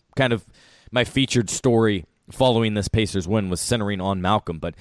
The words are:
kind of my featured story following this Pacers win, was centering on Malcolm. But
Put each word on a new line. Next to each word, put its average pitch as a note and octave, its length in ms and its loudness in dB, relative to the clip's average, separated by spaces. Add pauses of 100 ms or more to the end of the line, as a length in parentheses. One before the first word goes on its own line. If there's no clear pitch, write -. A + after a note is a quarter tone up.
(160)
kind B2+ 180 2
of G#2+ 120 -2 (460)
my B2 120 2
featured B2 460 0
story A2+ 560 2 (260)
following A#2 420 2
this G2+ 140 -2
Pacers G2 400 -2
win, G2+ 220 0
was F2+ 120 -2
centering G#2 400 -2
on F#2+ 200 -2
Malcolm. F#2 360 -2
But E2+ 240 -10